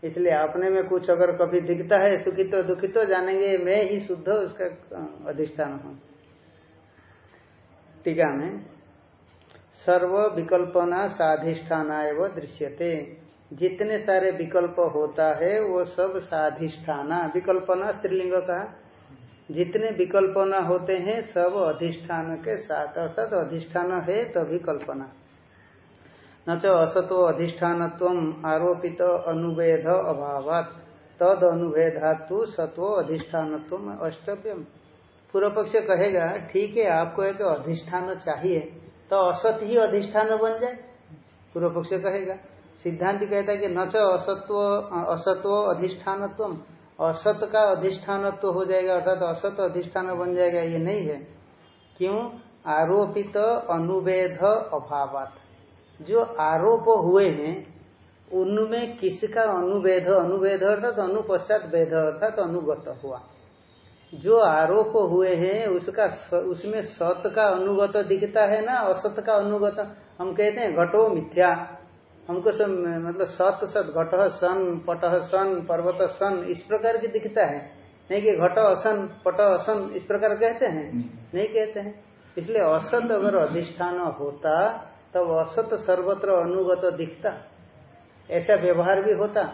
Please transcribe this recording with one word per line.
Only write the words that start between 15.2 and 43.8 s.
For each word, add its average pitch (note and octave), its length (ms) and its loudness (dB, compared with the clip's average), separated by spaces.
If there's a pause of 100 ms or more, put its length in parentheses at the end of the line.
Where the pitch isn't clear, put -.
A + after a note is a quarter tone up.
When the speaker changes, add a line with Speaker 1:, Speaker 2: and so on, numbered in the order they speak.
Speaker 1:
है G#3 160 2
वो F#3 240 0
सब F#3 320 -2
साधिष्ठाना, D#3 1160 -4
विकल्पना F#3 580 0
स्त्रीलिंग F3+ 420 -2
का, F3+ 460 -4 (720)
जितने F3 400 -2
विकल्पना G3 680 2
होते F3+ 380 0
हैं G#3 260 -2
सब F3+ 520 0
अधिष्ठान E3 640 -6
के - 200 -6
साथ, D3+ 300 -6
अर्थात E3+ 460 -6
अधिष्ठान F3 600 -2 (180)
है A3 140 0
तभी E3 340 -2
कल्पना। C#3+ 540 -6 (1400)
न E3+ 100 -2
च E3+ 80 -2
असतो F3+ 680 4
अधिष्ठानत्वम E3+ 1120 -2
आरोपित E3+ 560 0
अनुवेध E3 840 2
अभावात् D#3 800 0 (540)
तद F3+ 240 4
अनुवेधातु E3 1000 0
सत्व E3+ 360 -6
अधिष्ठानत्वम E3 1120 -4
अष्टव्यम। G3 680 -8 (680)
पूर्व G3 180 2
पक्ष G#3+ 260 -2
कहेगा, F#3 500 2
"ठीक G3+ 500 -2
है, A3+ 80 2
आपको E3 380 0
एक G3 200 -2
अधिष्ठान E3+ 720 -4
चाहिए, E3 460 -2 (500)
तो G3 60 2
असत G3 460 2
ही A3 140 0
अधिष्ठान G#3 520 2
बन A3 300 0
जाए।" B3 160 -2 (800)
पूर्व E3+ 160 0
पक्ष E3 220 -6
कहेगा। F#3+ 420 -2 (480)
सिद्धांत F#3+ 480 -2
कहता G3+ 220 0
है G3+ 60 -2
कि G3+ 100 -2
न F3+ 180 -2